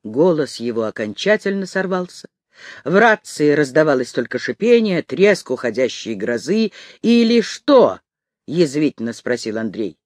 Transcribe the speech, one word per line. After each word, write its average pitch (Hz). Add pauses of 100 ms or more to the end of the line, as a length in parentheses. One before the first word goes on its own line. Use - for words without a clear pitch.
Голос 147
его 117
окончательно 196
сорвался. 185 (560)
В 160
рации 208
раздавалось 143
только 123
шипение, 214
треск -
уходящей 117
грозы. 120 (300)
"Или 233
что?" — 196 (480)
язвительно 143
спросил 117
Андрей. 101